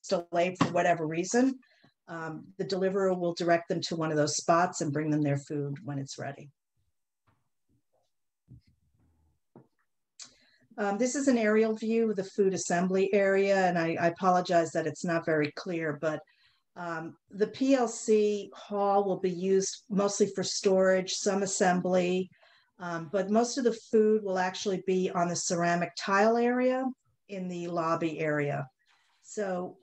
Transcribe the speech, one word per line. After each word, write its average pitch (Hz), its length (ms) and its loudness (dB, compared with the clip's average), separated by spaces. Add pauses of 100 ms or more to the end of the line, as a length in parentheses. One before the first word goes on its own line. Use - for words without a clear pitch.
delay 175 500 0
for - 140 2
whatever 170 340 2
reason, 233 480 0 (540)
um, 160 340 -10 (140)
the 190 80 -6
deliverer 190 480 0
will 175 200 -2
direct 170 360 0
them 175 140 -2
to - 120 -6
one 160 160 -2
of 151 60 0
those 147 180 2
spots - 460 0
and 156 100 -2
bring 156 180 -2
them 151 120 2
their 143 160 0
food 143 480 -8
when 143 120 -8
it's 139 220 -10
ready. 139 300 -12 (4000)
Um, 202 200 -2
this 247 180 0
is 277 140 0
an 247 80 6
aerial 220 360 2
view 226 360 0
of 202 80 -2
the 190 80 -2
food 190 280 0
assembly 185 600 0
area, 196 520 4
and 175 140 2
I, 165 180 0
I 170 100 2
apologize 175 640 2
that 151 160 -2
it's 147 180 -8
not 165 200 -2
very 151 300 0
clear, 165 460 -6
but, 156 180 -2 (560)
um, 165 400 -10 (140)
the 202 180 -2
P 269 280 0
L 247 120 2
C 208 640 0
hall 202 520 0
will 185 160 -2
be 185 100 -2
used 190 580 0
mostly 202 460 2
for 185 80 -2
storage, 190 680 2
some 202 300 -2
assembly, 185 840 2 (480)
um, 170 360 -8
but 190 160 0
most 233 280 2
of 269 60 -2
the 226 140 2 (120)
food 214 320 4
will 190 160 -4
actually 185 480 -2
be 185 260 2
on 175 180 0
the 170 80 -4
ceramic 175 600 0
tile 208 380 2
area 254 500 0 (440)
in 185 180 -8
the 175 220 -6
lobby 165 500 -2
area. 143 480 -2 (560)
So, 185 600 -6